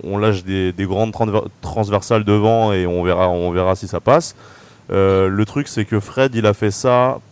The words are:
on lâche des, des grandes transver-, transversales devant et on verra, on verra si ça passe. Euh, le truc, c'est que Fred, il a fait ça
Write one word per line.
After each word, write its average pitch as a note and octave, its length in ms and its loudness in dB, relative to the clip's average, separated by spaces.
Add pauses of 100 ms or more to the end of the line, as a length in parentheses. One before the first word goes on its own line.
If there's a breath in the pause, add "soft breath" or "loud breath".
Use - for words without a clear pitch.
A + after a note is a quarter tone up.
on G2 80 -4
lâche G#2 280 0
des, F#2+ 260 -2
des F#2 140 -4
grandes G#2 260 -2
transver-, G#2+ 360 -2 (140)
transversales G#2+ 640 -2
devant G#2+ 480 2
et F#2 140 0
on F2 180 -2
verra, F2+ 260 2
on F2 220 -2
verra F#2 240 2
si F#2+ 120 -10
ça F2 120 -6
passe. D3+ 360 2 (560 soft breath)
Euh, F#2+ 360 2
le G2+ 180 0
truc, C#3+ 220 -4
c'est G#2+ 180 -4
que G#2+ 140 -2
Fred, C3 360 0
il A2 100 0
a G#2 80 4
fait G#2 180 -2
ça B2 480 0 (120)